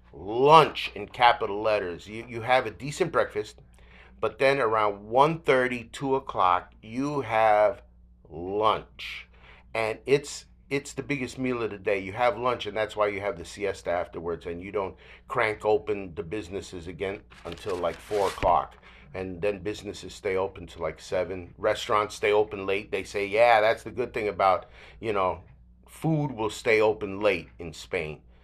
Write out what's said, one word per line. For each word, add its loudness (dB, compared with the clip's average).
lunch 6
in -10
capital 2
letters. 0
You, -12
you -10
have 2
a -6
decent -4
breakfast, -2
but -4
then 4
around 0
one 4
thirty, 2
two -2
o'clock, 0
you -4
have 4
lunch. -2
And -2
it's, -2
it's -6
the -8
biggest -6
meal -4
of -2
the -12
day. 0
You -8
have 0
lunch, 0
and 0
that's -2
why 2
you -4
have -4
the -12
siesta -4
afterwards, -4
and -8
you -14
don't -4
crank -2
open 0
the -8
businesses -10
again -6
until, -8
like, -2
four 0
o'clock. 2
And -8
then 0
businesses -10
stay -4
open -4
till, -12
like, -6
seven. -6
Restaurants 0
stay 0
open 2
late. -4
They -2
say, -4
"Yeah, 6
that's 2
the -12
good -6
thing -2
about, 2
you -4
know, 0
food -2
will -2
stay 2
open 0
late 0
in -12
Spain." -8